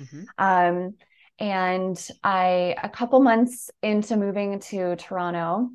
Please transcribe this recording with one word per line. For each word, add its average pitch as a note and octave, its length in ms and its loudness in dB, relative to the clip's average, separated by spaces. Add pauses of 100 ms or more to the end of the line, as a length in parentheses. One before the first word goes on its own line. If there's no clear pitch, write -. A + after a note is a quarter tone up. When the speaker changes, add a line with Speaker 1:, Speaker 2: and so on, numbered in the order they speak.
Speaker 1:
Mm-hmm. C#3+ 220 -16 (160)
Speaker 2:
Um, F3+ 560 2 (440)
and F#3 680 -2 (160)
I, F3+ 580 2
a G3+ 60 -4
couple B3+ 320 2
months A#3+ 500 4 (120)
into G#3+ 340 0
moving G3+ 440 -2
to F3+ 360 -4
Toronto, F3 800 -4